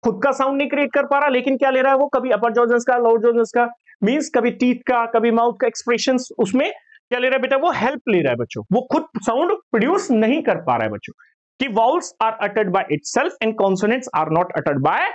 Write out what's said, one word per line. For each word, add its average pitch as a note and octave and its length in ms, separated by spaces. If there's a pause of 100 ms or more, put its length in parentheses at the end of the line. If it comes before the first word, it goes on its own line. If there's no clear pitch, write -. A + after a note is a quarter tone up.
खुद - 200
का C#4 80
sound C4+ 260
नहीं C#4+ 100
create C#4+ 240
कर C#4 140
पा C#4 120
रहा, D4 100
लेकिन C4 300
क्या C4+ 120
ले C4 120
रहा C4+ 100
है C4+ 60
वो, C#4 100
कभी B3+ 220
upper A3+ 220
जॉजेंस A#3 360
का, B3 80
लोअर A3+ 240
जॉजेंस A#3 340
का, A#3+ 120 (380)
Means C#4+ 300
कभी G#3+ 160
teeth B3 360
का, A#3+ 200
कभी A#3 240
mouth A#3 300
का B3+ 60
expressions, A#3+ 640 (100)
उसमें B3+ 340 (360)
क्या B3 100
ले B3 100
रहा C4 80
है B3 60
बेटा, C4 140
वो D#4 160
help B3 360
ले F#3 140
रहा C3+ 80
है A#2+ 60
बच्चों, A#2 360
वो B3+ 200
खुद D#4 240
sound C4 360
produce F4+ 580
नहीं A3+ 320
कर F#3+ 140
पा D#3+ 200
रहा A2 100
है G#2+ 60
बच्चों। - 200 (480)
कि C4+ 80
vowels A#3 380 (160)
are A3 180
uttered G3+ 300
by F#3 160
itself B3 460 (120)
and A3 100
consonants G#3 600
are D#3 120
not E3+ 200 (100)
uttered D3 300
by F#3+ 120 (140)